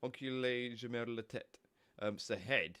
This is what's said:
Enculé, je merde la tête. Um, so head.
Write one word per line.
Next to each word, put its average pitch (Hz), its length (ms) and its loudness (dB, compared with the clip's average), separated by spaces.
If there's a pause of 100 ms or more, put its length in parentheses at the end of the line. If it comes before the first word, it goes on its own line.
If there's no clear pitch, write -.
Enculé, 127 720 0
je 117 120 -6
merde 120 220 0
la 113 140 -2
tête. - 360 -8 (400)
Um, 104 200 0
so - 160 -2
head. 95 460 2